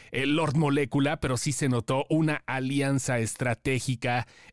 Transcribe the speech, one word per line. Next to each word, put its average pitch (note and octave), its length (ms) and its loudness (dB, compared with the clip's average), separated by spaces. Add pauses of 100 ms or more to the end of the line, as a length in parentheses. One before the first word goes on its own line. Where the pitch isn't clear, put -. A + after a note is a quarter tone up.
(120)
eh, C3 160 -2
Lord D3+ 280 0
Molécula, C#3+ 640 2
pero C3 160 0
sí C#3+ 160 -2
se C#3+ 160 -2
notó B2+ 420 0
una D#3 360 2
alianza C3+ 720 0
estratégica B2 1080 -2 (260)